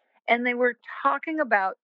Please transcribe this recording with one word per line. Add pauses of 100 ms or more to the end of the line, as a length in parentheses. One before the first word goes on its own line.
(280)
and
they
were (240)
talking
about